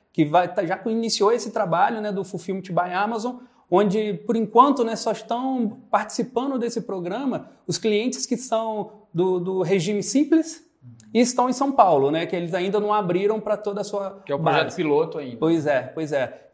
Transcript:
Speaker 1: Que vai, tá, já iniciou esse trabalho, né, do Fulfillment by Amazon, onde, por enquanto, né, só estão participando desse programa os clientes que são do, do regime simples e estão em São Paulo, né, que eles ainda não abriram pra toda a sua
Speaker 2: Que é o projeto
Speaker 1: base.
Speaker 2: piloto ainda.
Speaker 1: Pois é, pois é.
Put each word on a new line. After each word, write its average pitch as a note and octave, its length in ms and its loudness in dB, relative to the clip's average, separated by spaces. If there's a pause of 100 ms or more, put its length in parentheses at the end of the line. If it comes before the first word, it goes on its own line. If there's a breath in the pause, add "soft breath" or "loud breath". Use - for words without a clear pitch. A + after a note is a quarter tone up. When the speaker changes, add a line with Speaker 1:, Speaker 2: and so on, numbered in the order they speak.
(120)
Speaker 1:
Que D#3 140 2
vai, F3 260 2
tá, E3 140 -2
já F#3 220 -4
iniciou A3 440 2
esse A#3 200 -2
trabalho, G#3 500 0
né, G#3 100 -4
do F#3+ 120 -4
Fulfillment F#3+ 480 -8
by F3 200 0
Amazon, A3 440 -2 (360 loud breath)
onde, G#3 440 4 (100)
por A3+ 100 0
enquanto, A#3 480 4
né, A3+ 120 -2
só A3 160 -2
estão A#3+ 800 -4
participando A#3+ 680 -2
desse A#3 240 -4
programa G3 720 -6 (160 loud breath)
os E3+ 100 -2
clientes A3+ 480 0
que B3 100 -2
são A3 560 -4 (220)
do, F#3 260 2
do F#3 220 -2
regime F#3+ 400 0
simples D4+ 640 0 (460)
e A3+ 60 4
estão B3 280 2
em B3+ 60 0
São C#4 180 -2
Paulo, E3+ 380 6
né, D#3+ 160 0
que - 100 -6
eles F3 200 -4
ainda F#3+ 240 0
não G#3 120 0
abriram G3+ 480 0
pra G#3 160 -2
toda G#3 260 -4
a - 20 -4
sua G3 420 -8
Speaker 2:
Que - 60 -6
é C#3+ 40 -2
o C#3+ 40 -2
projeto D#3 240 2
Speaker 1:
base. - 120 -6
Speaker 2:
piloto D#3+ 440 0
ainda. B2+ 180 -10
Speaker 1:
Pois D#3 300 2
é, C3 160 2
pois D3 280 -8
é. C3+ 420 -4